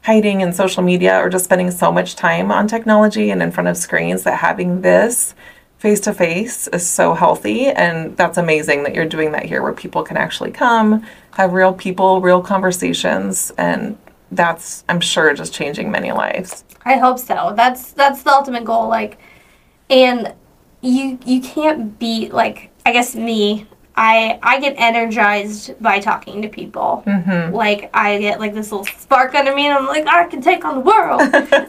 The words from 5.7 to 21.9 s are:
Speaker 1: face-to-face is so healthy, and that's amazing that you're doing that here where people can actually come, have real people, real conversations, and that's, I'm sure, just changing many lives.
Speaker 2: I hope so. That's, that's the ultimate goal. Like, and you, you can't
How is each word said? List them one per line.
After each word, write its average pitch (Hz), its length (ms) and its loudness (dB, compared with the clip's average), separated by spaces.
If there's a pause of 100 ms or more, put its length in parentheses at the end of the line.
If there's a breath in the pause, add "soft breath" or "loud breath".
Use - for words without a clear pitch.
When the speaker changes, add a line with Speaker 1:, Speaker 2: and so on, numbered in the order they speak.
Speaker 1:
face-to-face 208 880 -2
is 175 180 -4
so 170 280 0
healthy, 180 540 0
and 170 480 -2
that's 170 220 0
amazing 156 440 0
that 143 120 -4
you're 160 120 -2
doing 156 260 -2
that 147 140 -6
here 160 160 -4
where - 100 -4
people - 300 -6
can - 140 -8
actually - 340 -4
come, 220 520 2 (300 loud breath)
have 185 220 0
real 185 180 4
people, 190 480 0
real 180 220 4
conversations, 185 1120 -2
and - 400 -2 (340)
that's, 170 580 -4
I'm 175 120 0
sure, 156 320 2
just 143 220 -8
changing - 360 -6
many - 220 -4
lives. - 520 -6 (200)
Speaker 2:
I 247 140 2
hope 247 200 2
so. 170 380 -4
That's, 247 360 0
that's 277 300 2
the 294 80 0
ultimate 254 340 2
goal. 226 240 0
Like, 220 300 -4 (680 soft breath)
and 254 460 4 (480)
you, 254 420 0
you 254 160 2
can't 302 580 -2